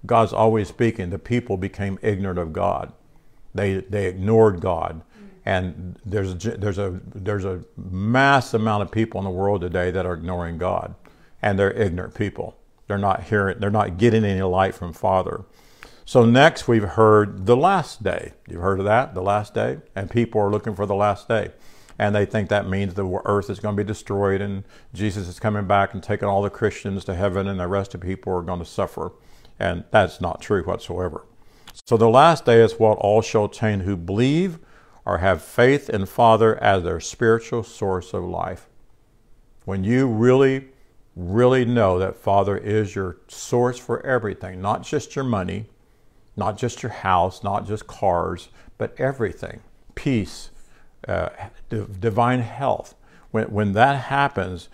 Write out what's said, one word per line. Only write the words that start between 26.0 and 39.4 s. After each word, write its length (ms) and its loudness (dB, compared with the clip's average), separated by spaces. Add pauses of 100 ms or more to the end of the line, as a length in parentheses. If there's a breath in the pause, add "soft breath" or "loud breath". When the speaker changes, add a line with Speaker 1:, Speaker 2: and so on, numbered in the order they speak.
Speaker 1:
taking 260 -2
all 140 2
the 80 -2
Christians 560 -4
to 100 -4
heaven 320 -2
and 100 -6
the 80 -4
rest 280 -4
of 60 -10
people 320 -6
are 100 -2
gonna 220 -6
suffer. 460 -6 (480 soft breath)
And 320 -4
that's 300 2
not 200 -4
true 220 -2
whatsoever. 640 -8 (600 loud breath)
So 100 4
the 140 6
last 340 6
day 160 8
is 180 4
what 200 4
all 240 4
shall 240 0
attain 340 -2
who 160 -2
believe 600 0 (460 soft breath)
or 140 0
have 240 2
faith 460 2
in 180 -2
Father 560 4
as 200 4
their 180 -4
spiritual 600 0
source 500 -6
of 100 -4
life. 460 -8 (960)